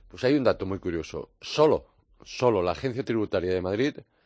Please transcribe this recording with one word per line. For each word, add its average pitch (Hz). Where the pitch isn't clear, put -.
Pues -
hay 127
un 143
dato 101
muy 95
curioso. 85
Solo, 147
solo 113
la 87
Agencia 123
Tributaria 98
de 92
Madrid 107